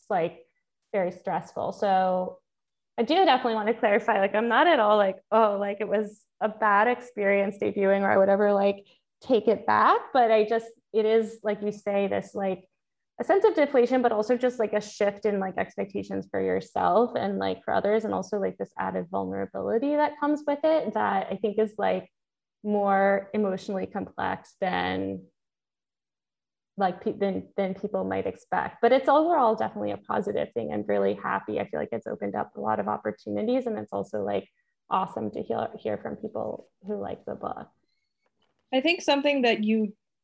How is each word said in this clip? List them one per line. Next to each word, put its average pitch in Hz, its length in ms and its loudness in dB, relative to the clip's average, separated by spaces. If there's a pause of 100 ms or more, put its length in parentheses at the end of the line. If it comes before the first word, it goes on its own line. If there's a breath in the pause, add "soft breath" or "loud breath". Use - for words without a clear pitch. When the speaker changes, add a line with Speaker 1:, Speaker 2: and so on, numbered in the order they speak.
Speaker 1:
like, 175 300 -2 (520)
very 185 200 -2
stressful. 175 600 -6
So 185 680 0 (580)
I 233 60 0
do 285 120 0
definitely 254 400 4
want 214 140 0
to 226 40 2
clarify, 214 460 2
like, 196 160 2
I'm 226 140 0
not 254 180 4
at 320 120 6
all 214 180 4
like, 196 200 2 (140)
"Oh, 220 260 4
like, 202 220 -4
it 214 80 -4
was 208 380 -4 (160)
a 214 80 0
bad 214 400 4
experience 202 720 0
debuting," 196 400 2
or 196 100 2
I 202 60 4
would 190 100 6
ever, 202 240 4
like, 202 340 2 (360 soft breath)
take 220 260 2
it - 180 2
back. 220 360 4 (100)
But 240 200 4
I 220 120 6
just, 226 240 -2 (240)
it 214 140 2
is, 220 380 2
like 208 180 -4
you 208 100 -2
say, 202 360 -2
this, 190 280 -4
like, 196 320 -4 (520)
a 240 40 -6
sense 392 220 4
of 415 80 4
deflation, 262 480 4
but 240 100 2
also 214 240 0
just, 247 220 0
like, 214 160 -2
a 208 80 0
shift 202 440 -2
in, 202 140 0
like, 190 180 -4
expectations 196 720 -6
for 196 100 -2
yourself 190 760 2
and, 196 220 -2
like, 190 260 -4
for - 100 -4
others, 214 300 0
and 208 100 -4
also, 190 260 -4
like, 190 180 -4
this 190 200 -8
added 190 340 -4
vulnerability 196 840 -4
that 294 240 -2
comes 294 280 -2
with 285 160 -2
it 311 320 0
that 196 360 -2
I 196 40 -4
think 208 240 -2
is, 220 180 -2
like, 185 320 -2 (540)
more 196 680 2
emotionally 190 520 -4
complex - 720 -8
than, 95 640 -2 (1600)
like, 180 260 -2
pe-, 214 100 -2
than, 190 420 -4
than 190 200 -2
people 190 280 -4
might 190 220 -4
expect. 185 560 -6
But 233 100 4
it's 262 160 2
overall 302 480 4
definitely 208 360 -6
a 202 60 -8
positive - 560 -4
thing. 110 200 -6
I'm 104 140 -4
really 101 260 0
happy. 98 460 -4
I - 100 -6
feel 76 100 -6
like 85 120 -6
it's 113 160 -8
opened 101 280 -8
up - 220 -6
a - 40 -10
lot 107 180 -2
of 98 80 -4
opportunities, 208 800 -4
and 220 100 -4
it's 107 160 -10
also, 107 300 -6
like, 98 260 -4 (400)
awesome 202 420 -4
to - 120 -8
hear, 226 340 -4
hear 208 220 -6
from 208 180 -10
people - 500 -10 (180)
who 202 140 -8
like 196 260 -10
the - 100 -10
book. - 340 -12 (1040)
Speaker 2:
I 262 80 2
think 339 200 2
something 285 420 2
that 220 200 2
you 214 300 0 (300)